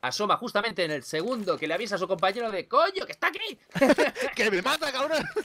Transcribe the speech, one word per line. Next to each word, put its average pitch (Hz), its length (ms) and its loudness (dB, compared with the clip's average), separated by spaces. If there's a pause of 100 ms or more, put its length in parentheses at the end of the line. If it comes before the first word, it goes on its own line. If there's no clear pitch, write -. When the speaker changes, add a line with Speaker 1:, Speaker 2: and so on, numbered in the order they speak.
Speaker 1:
Asoma 190 340 0
justamente 202 480 -2
en 156 60 -4
el 143 140 -4
segundo 185 520 -2
que 151 120 -4
le 160 60 0
avisa 202 200 -4
a 190 40 -2
su 175 100 -2
compañero 196 420 0
de 202 160 -4
"¡Coño, 339 400 2
que - 60 -12
está - 160 0
aquí!". 392 280 -6 (160)
Speaker 2:
<laughs> 262 640 4
¡Que 202 160 2
me 180 120 2
mata, 302 280 0
cabrón! 277 320 0 (220)